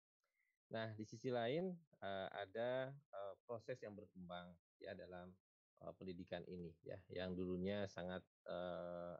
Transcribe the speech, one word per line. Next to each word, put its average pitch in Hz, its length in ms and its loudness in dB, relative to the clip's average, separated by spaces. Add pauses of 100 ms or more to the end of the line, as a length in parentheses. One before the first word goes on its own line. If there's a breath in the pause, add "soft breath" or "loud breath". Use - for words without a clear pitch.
(680 soft breath)
Nah, 110 240 0
di 107 140 -4
sisi 123 240 -2
lain, 131 400 4 (320)
eh, 98 260 2
ada, 120 640 2
eh, 101 420 -6 (140)
proses 120 320 -2
yang 107 160 -6
berkembang, 90 560 -6 (260)
ya, 95 160 -4
dalam, 90 380 -8 (500)
eh, 85 140 -6
pendidikan 90 500 -4
ini, 87 380 -6
ya, 95 160 -4 (100)
yang 92 240 2
dulunya 92 540 4
sangat, 90 340 0 (240)
eh, 87 760 0